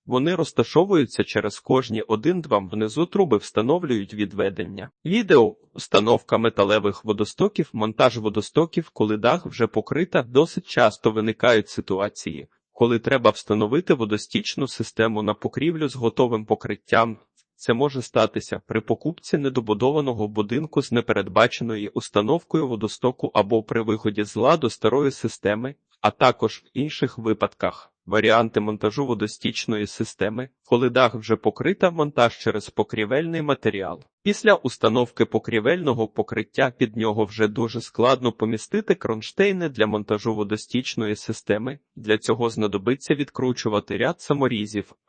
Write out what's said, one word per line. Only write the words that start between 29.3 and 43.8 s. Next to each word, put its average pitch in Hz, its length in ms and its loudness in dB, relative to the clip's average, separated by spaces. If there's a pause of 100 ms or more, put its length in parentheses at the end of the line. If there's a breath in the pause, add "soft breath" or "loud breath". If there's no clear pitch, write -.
системи, 113 640 -6 (160)
коли 123 240 2
дах 123 260 2
вже 110 200 -2
покрита, 170 560 0
монтаж 147 460 0
через 104 320 -4
покрівельний 131 720 -2
матеріал. 104 640 -4 (200)
Після 202 300 4
установки 120 720 0
покрівельного 117 800 0
покриття 113 680 -2
під 113 200 -2
нього 110 280 0
вже 110 220 0
дуже 117 340 -4
складно 123 500 2
помістити 113 640 -2
кронштейни 170 760 -2
для 107 180 2
монтажу 107 480 -2
водостічної 107 800 -4
системи. 113 640 -4 (160)
Для 107 220 0
цього 117 320 0
знадобиться 107 680 -2
відкручувати 120 800 -4